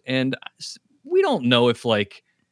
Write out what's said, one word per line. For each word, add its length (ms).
And 300
s-, 180
we 180
don't 240
know 240
if, 160
like, 380